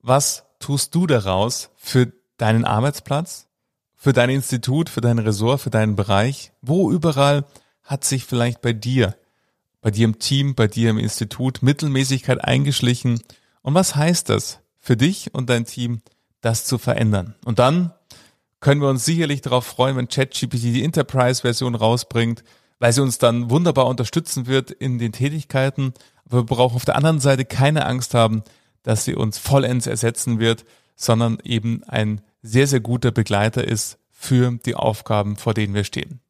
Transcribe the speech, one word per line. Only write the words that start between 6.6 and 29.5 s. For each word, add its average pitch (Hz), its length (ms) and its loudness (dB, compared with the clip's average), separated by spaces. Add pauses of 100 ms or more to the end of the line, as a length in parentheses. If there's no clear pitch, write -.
Wo 151 280 2
überall 143 540 2 (380)
hat - 220 -8
sich 131 200 -2
vielleicht 120 380 -2
bei 120 100 0
dir, 120 420 0 (680)
bei 113 80 2
dir 107 160 4
im 110 120 0
Team, 139 360 -2
bei 110 140 2
dir 113 200 0
im 110 100 2
Institut 110 640 -4
Mittelmäßigkeit 135 800 0
eingeschlichen? 127 800 0 (400)
Und 135 140 -2
was 185 200 2
heißt 165 360 0
das - 300 -2 (200)
für 123 160 2
dich 151 380 -2
und 127 160 -4
dein 117 160 0
Team, 120 340 -8 (400)
das 113 240 -2
zu 123 140 -2
verändern? 104 560 0 (100)
Und 117 140 -4
dann 165 340 2 (680)
können 143 200 2
wir 139 80 2
uns 131 160 0
sicherlich 151 380 0
darauf 123 240 0
freuen, 131 280 0
wenn 123 140 -4
Chat 131 240 -2
G - 140 -4
P 120 120 -4
T 120 140 0
die 131 120 0
Enterprise-Version 127 880 0
rausbringt, 117 680 0 (340)
weil 120 160 4
sie 139 80 2
uns 131 160 -2
dann 120 320 2
wunderbar 139 360 2
unterstützen 127 600 -4
wird 131 240 -2
in 127 280 -6
den 113 140 -4
Tätigkeiten. 135 800 -4 (320)
Aber 123 140 0
wir 123 60 2
brauchen 120 320 2
auf 123 100 -4
der - 100 0
anderen 156 240 2
Seite 135 240 2
keine 143 400 2
Angst 123 300 -4
haben, 110 280 2 (400)
dass - 220 0
sie - 100 -2
uns 107 220 -2
vollends 127 500 0